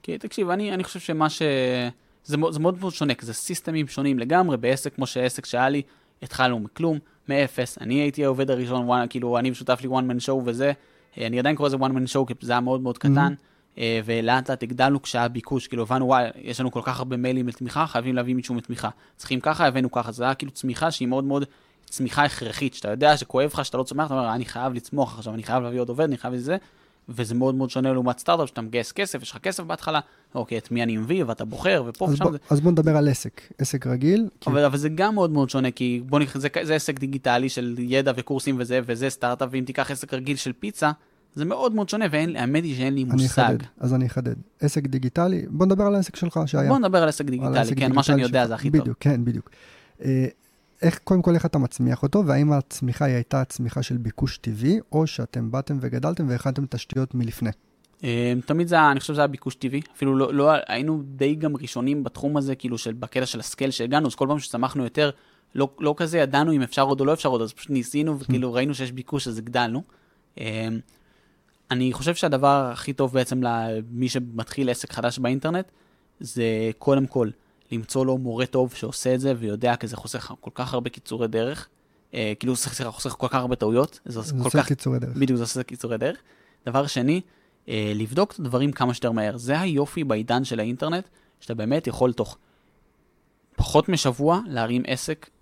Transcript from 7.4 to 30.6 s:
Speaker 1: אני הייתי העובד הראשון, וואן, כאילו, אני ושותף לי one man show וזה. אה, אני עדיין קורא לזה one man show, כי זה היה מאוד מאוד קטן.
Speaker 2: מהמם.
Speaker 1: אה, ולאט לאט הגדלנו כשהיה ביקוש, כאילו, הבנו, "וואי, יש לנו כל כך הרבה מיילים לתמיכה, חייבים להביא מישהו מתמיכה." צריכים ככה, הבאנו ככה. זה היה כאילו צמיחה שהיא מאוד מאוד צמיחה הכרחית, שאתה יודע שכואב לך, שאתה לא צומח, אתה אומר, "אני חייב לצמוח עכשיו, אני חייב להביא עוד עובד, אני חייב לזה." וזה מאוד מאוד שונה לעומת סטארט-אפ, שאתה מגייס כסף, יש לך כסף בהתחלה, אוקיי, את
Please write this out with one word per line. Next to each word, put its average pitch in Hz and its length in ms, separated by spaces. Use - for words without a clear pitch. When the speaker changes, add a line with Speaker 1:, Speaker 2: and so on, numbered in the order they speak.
Speaker 1:
אני 120 140
הייתי 147 300
העובד 135 260
הראשון, 123 360
וואן, 123 240
כאילו, 120 280
אני 127 120
ושותף 127 320
לי 131 60
one 127 240
man 120 140
show 135 80
וזה. 127 280
אה, 113 80
אני 120 120
עדיין 143 180
קורא 143 120
לזה 135 80
one 131 40
man 127 240
show, 135 120
כי 123 140
זה 120 120
היה 120 80
מאוד 127 200
מאוד 123 180
קטן. 143 140
Speaker 2:
מהמם. 139 220
Speaker 1:
אה, 113 260
ולאט 117 460
לאט 127 120
הגדלנו 131 400
כשהיה 120 260
ביקוש, 123 380
כאילו, 117 160
הבנו, 127 240
"וואי, 127 180
יש 123 240
לנו 127 100
כל 120 140
כך 127 140
הרבה 127 180
מיילים 127 320
לתמיכה, 123 380
חייבים 127 300
להביא 123 180
מישהו 123 200
מתמיכה." 117 340
צריכים 127 240
ככה, 151 260
הבאנו 127 240
ככה. 113 220
זה 120 120
היה 131 100
כאילו 135 180
צמיחה 135 380
שהיא 131 180
מאוד 135 160
מאוד 139 200
צמיחה 135 400
הכרחית, 123 500
שאתה - 160
יודע 147 260
שכואב 131 380
לך, 143 100
שאתה 123 140
לא 131 40
צומח, 143 240
אתה 135 80
אומר, 117 200
"אני 120 100
חייב 123 300
לצמוח 117 440
עכשיו, 110 160
אני 113 80
חייב 123 200
להביא 123 180
עוד 120 80
עובד, 131 160
אני 143 120
חייב 127 180
לזה." 135 220
וזה 117 260
מאוד 131 200
מאוד 131 160
שונה 131 220
לעומת 127 260
סטארט-אפ, 165 300
שאתה - 140
מגייס 113 300
כסף, 180 300
יש 107 80
לך 113 80
כסף 185 260
בהתחלה, 160 360
אוקיי, 117 240
את - 120